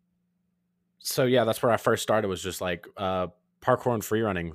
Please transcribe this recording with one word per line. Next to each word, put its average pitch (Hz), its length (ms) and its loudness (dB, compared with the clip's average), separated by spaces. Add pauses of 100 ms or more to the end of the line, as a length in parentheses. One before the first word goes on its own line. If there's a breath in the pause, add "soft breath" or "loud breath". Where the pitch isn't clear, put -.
(1000)
so - 260 -2
yeah, 123 180 4
that's 110 180 0
where 127 100 4
I 107 60 4
first 113 260 2
started, 110 240 2
was 90 140 -4
just, 92 200 -6
like, 90 260 -4 (100)
uh, 92 300 -2 (340)
parkour 123 320 0
and 110 100 -4
free 110 180 -2
running, 87 340 -2